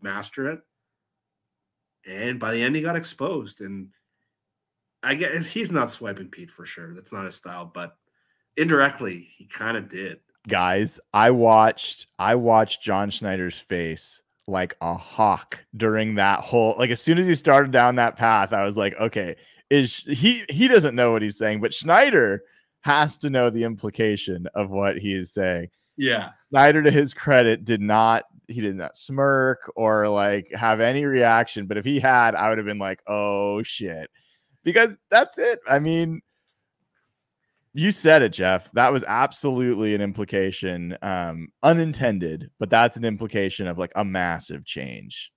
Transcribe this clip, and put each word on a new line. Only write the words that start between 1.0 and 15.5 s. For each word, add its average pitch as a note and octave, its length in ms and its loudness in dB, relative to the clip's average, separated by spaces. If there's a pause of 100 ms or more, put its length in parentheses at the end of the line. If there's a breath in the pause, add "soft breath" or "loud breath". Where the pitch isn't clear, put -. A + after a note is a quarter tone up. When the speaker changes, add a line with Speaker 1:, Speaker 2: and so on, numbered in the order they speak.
Speaker 1:
And A#2 340 -10
by A2 120 -6
the A#2 100 -4
end, B2+ 140 -2
he D#3 60 -4
got E3 140 -4
exposed. C#3 640 -10
And G2 280 -14 (1160)
I C3 120 -4
guess D#3+ 300 -6
he's A3 260 -8
not C3+ 180 -2
swiping G2 400 -12
Pete F2 220 -20
for F2 140 -20
sure. E2+ 280 -20
That's F#2 200 -20
not G2 120 -12
his F2+ 100 -16
style, F2 380 -18
but F2 240 -14 (600)
indirectly, C#3 640 0
he - 260 -20
kinda A2 360 -8
did. F#2+ 380 -14 (280)
Speaker 2:
Guys, F#2+ 520 -2 (140)
I A2 180 6
watched, A2 760 4 (120)
I G#2+ 160 2
watched A2+ 460 2
John G2+ 280 -2
Schneider's F#2+ 500 -6
face E2 640 -8 (260)
like F#2 320 -4
a E2+ 160 -6
hawk - 680 -2 (120)